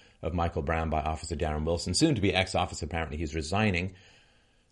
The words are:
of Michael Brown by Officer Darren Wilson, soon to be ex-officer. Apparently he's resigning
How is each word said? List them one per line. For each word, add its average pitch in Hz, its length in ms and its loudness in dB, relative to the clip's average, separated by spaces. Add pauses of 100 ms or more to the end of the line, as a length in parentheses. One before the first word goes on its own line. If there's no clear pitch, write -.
(220)
of 78 120 -4
Michael 87 300 0
Brown 80 260 0
by 78 100 2
Officer 78 380 -4
Darren 76 260 -2
Wilson, 85 300 0
soon 156 220 4
to 104 40 -2
be 92 160 4
ex-officer. 90 500 0
Apparently 80 300 -4
he's 78 200 -4
resigning 92 580 0 (760)